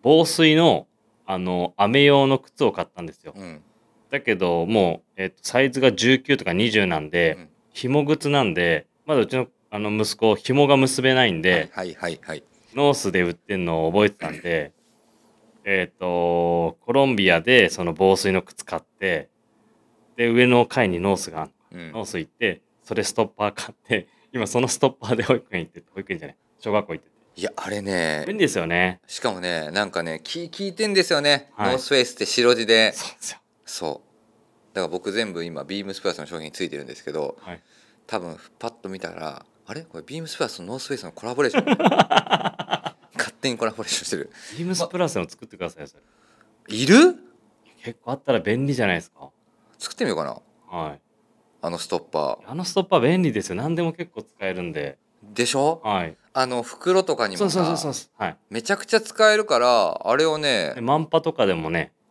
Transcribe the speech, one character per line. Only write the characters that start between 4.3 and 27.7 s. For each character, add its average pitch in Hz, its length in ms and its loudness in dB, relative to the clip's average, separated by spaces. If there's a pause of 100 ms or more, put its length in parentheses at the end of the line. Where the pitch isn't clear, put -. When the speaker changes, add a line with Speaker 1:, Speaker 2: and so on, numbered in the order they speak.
Speaker 1:
ど、 85 320 0
も 95 360 2 (140)
う、 95 60 -6
え 95 40 -4
っ 92 40 -6
と、 - 120 -20
サ 127 200 2
イ 135 80 2
ズ 127 100 -4
が 127 120 6
十 120 260 4
九 135 180 0
と - 80 -10
か 87 80 -2
二 107 180 2
十 104 160 4
な 85 120 0
ん 76 120 -8
で、 85 280 2
Speaker 2:
う 87 40 -20
ん。 78 60 -20 (240)
Speaker 1:
紐 143 320 0
靴 147 240 0
な 143 140 2
ん 95 120 0
で、 85 320 0 (200)
ま 151 80 0
だ 127 60 4
う 104 60 2
ち 127 100 -6
の、 127 100 -2 (240)
あ 104 80 -8
の、 104 120 -4
息 107 260 -2
子、 110 180 4
紐 139 320 2
が 139 100 6
結 131 260 2
べ 131 120 4
な 127 120 4
い 95 60 0
ん 80 100 -4
で、 87 300 2
Speaker 2:
は 92 120 -8
い、 85 100 -10
は - 0 -
い、 - 0 -
は 85 140 -8
い、 82 140 -8
は 80 120 -12
い。 - 80 -14 (320)
Speaker 1:
ノ 143 160 4
ー 131 40 2
ス 101 180 -4
で 92 100 2
売 87 80 0
っ 85 40 -8
て - 220 -8
ん 90 80 -2
の 82 220 0
を 82 60 0
覚 104 140 6
え 98 40 4
て - 60 -20
た 80 140 -8
ん 78 100 -14
で、 80 320 -4 (460)
<clears throat> - 460 -20
え 92 280 -2
っ - 60 -20
と、 85 800 0
コ 120 120 -6
ロ 135 140 4
ン 127 80 0
ビ 95 160 4
ア 85 100 4
で 113 280 6
そ 90 160 -4
の 85 80 -2
防 95 240 4
水 98 160 0
の 92 100 0
靴 - 220 -20
買 82 160 -8
っ - 20 -20
て、 85 460 -4 (880)
で、 120 120 2
上 123 180 6
の 120 200 6
階 117 220 2
に 87 100 -2
ノ 95 180 2
ー - 0 -
ス 87 140 -10
が 80 120 -8
あ - 20 -6
ん - 20 -10
の。 - 60 -20 (200)
Speaker 2:
う 85 180 -16
ん。 - 20 -18
Speaker 1:
ノ 110 120 -8
ー - 40 -12
ス 92 100 -8
行 80 100 -8
っ - 20 -20
て、 95 320 -2 (200)
そ - 120 -10
れ 110 100 -2
ス - 80 -6
ト 113 120 -12
ッ - 40 -14
パ 104 200 -4
ー 98 40 -6
買 - 180 -12
っ - 40 -20 (120)
て、 - 220 -4 (240)
今 117 140 -6
そ 120 140 0
の 131 60 2
ス - 120 -4
ト 135 100 4
ッ - 20 4
パ 110 180 -14
ー 123 60 0
で 113 80 -2
保 131 120 2
育 - 180 -4
園 90 80 -4
行 82 80 -10
っ - 20 -20
て 85 100 -20
て、 - 140 -20
保 98 60 -10
育 95 120 -10
園 85 60 -6
じ 78 60 -14
ゃ 71 40 -16
な 69 60 -20
い、 - 20 -20 (220)
小 107 140 -6
学 104 140 0
校 98 80 -10
行 - 60 -12
っ - 40 -20
て - 40 -20
て。 - 320 -20
Speaker 2:
い - 40 -4
や、 104 120 -6
あ - 140 -10